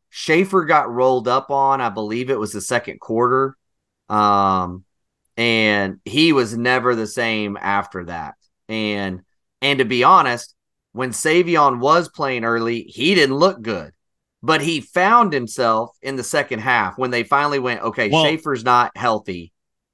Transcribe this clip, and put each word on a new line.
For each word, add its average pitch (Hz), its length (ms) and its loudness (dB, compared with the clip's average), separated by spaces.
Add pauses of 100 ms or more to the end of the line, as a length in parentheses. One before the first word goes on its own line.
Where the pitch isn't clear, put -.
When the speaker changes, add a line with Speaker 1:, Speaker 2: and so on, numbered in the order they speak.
(120)
Speaker 1:
Schaefer 185 540 0
got 147 280 2
rolled 127 340 2
up 131 240 0
on, 135 300 2
I 120 80 -2
believe 110 400 -6
it 131 100 0
was 104 140 -6
the 104 80 -8
second - 400 -6
quarter. 123 560 0 (540)
Um, 98 760 2 (520)
and 107 680 0
he 151 280 2
was 117 240 0
never 123 380 0
the 110 120 -4
same 107 500 -4
after 98 480 -4
that. 82 300 -12 (340)
And, 104 540 -4 (380)
and 135 200 0
to 127 40 2
be 123 200 0
honest, 143 500 4 (380)
when 127 180 -6
Savion 156 720 2
was 160 280 2
playing 131 360 -4
early, 117 380 -2
he 165 340 0
didn't 139 200 2
look 170 240 2
good. 95 320 -8 (480)
But 156 200 0
he 156 220 -2
found 202 500 2
himself 117 720 -2
in 135 120 -8
the 127 80 -6
second 135 380 -2
half 110 380 0
when 127 120 -2
they 120 140 -2
finally 143 340 0
went, 123 220 -4
"Okay, 113 300 -2
Speaker 2:
Well 156 140 4
Speaker 1:
Schaefer's 151 380 -4
not 123 320 2
healthy. 101 580 -4 (420)